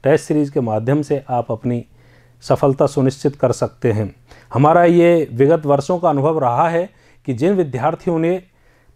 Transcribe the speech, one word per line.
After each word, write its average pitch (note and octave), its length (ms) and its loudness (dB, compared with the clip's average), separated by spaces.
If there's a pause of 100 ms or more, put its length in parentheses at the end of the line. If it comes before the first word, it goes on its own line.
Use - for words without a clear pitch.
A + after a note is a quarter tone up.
टेस्ट D3+ 220 2
सीरीज D3+ 240 -2
के C#3+ 100 -4
माध्यम A#2 420 -2
से C#3 280 -4
आप A#2+ 220 -4
अपनी A#2+ 340 -6 (560)
सफलता C#3 460 0
सुनिश्चित C3+ 480 -2
कर B2+ 160 0
सकते - 400 -4
हैं। G#2 240 -4 (380)
हमारा D#3+ 300 4
ये E3+ 480 4
विगत D3 340 2
वर्षों C#3+ 340 0
का E3+ 100 0
अनुभव D3+ 300 -2
रहा C3 300 0
है E3+ 200 -2 (360)
कि C3+ 80 -4
जिन D3+ 200 0
विद्यार्थियों D#3+ 680 -2
ने F3 240 -2 (520)